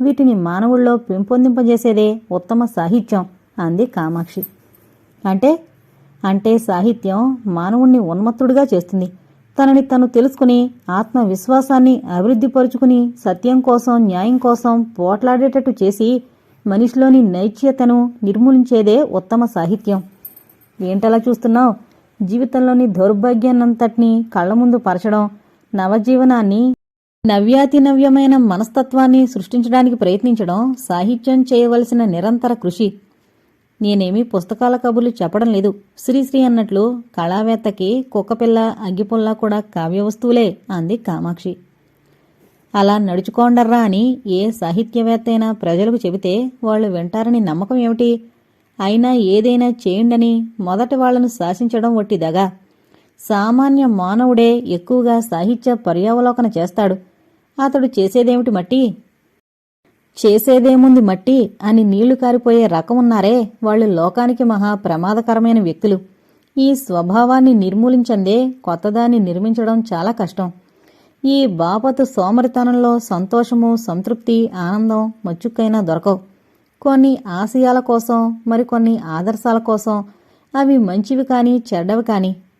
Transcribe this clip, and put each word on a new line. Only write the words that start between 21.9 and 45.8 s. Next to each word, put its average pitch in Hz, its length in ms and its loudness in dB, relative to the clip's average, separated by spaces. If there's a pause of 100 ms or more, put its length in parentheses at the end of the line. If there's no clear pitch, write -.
జీవితంలోని 247 640 0
దౌర్భాగ్యాన్నంతటినీ 233 1500 0
కళ్ల 185 200 -2
ముందు 240 240 2
పరచడం, 214 520 -2 (460)
నవజీవనాన్ని, 233 1000 0 (520)
నవ్యాతినవ్యమైన 269 1120 4
మనస్తత్వాన్ని 254 880 2
సృష్టించడానికి 247 680 0
ప్రయత్నించడం 214 840 -2
సాహిత్యం 233 640 -2
చేయవలసిన 240 640 2
నిరంతర 220 480 -2
కృషి. 208 400 -4 (880)
నేనేమీ 202 420 -2
పుస్తకాల 226 520 -4
కబుర్లు 240 340 -2
చెప్పడం 214 380 -4
లేదు. 196 260 0 (240)
శ్రీశ్రీ 262 440 -2
అన్నట్లు 233 600 0 (160)
కళావేత్తకి 214 920 -4
కుక్కపిల్ల, 226 720 -2
అగ్గిపుల్ల 214 520 -4
కూడా 214 260 -4
కావ్య 180 420 -6
వస్తువులే," 220 560 -2 (140)
అంది 175 260 -4
కామాక్షి. 170 600 -8 (1160)
"అలా 202 220 2
నడుచుకోండర్రా" 226 800 0
అని 226 400 0 (100)
ఏ 196 240 -2
సాహిత్యవేత్త 226 760 -4
అయినా 220 220 0
ప్రజలకు 208 560 -2